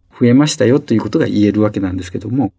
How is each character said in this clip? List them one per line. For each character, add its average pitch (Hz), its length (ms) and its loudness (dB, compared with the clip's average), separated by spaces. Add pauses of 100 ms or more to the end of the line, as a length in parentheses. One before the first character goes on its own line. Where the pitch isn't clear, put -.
(200)
増 123 80 2
え 120 60 4
ま 143 120 4
し 151 120 -4
た 107 80 0
よ 131 140 4
と 131 140 -4
い 110 40 2
う 101 40 -2
こ 104 80 -6
と 160 100 -2
が 135 60 0
言 104 180 0
え 104 80 2
る 104 100 0
わ 107 100 2
け 104 80 -6
な 92 120 -4
ん 92 60 -6
で 90 60 -8
す - 80 -16
け - 80 -8
ど 107 100 -12
も 123 300 -2